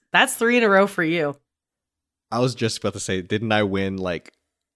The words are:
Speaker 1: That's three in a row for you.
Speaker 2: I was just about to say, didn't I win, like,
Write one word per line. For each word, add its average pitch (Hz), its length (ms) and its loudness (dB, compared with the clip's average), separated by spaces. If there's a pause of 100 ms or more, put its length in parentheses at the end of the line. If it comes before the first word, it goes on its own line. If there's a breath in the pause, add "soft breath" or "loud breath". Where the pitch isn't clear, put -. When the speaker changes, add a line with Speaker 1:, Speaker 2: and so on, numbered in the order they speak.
(120)
Speaker 1:
That's 233 220 2
three 240 240 2
in 233 60 2
a 214 60 2
row 196 180 4
for 180 160 -4
you. 156 340 -2 (920)
Speaker 2:
I 113 80 -2
was 123 160 0
just 113 240 -4
about 101 140 -4
to 101 60 -10
say, 92 220 -4
didn't 107 300 -2
I 107 100 4
win, 98 360 0
like, 90 360 -6 (420)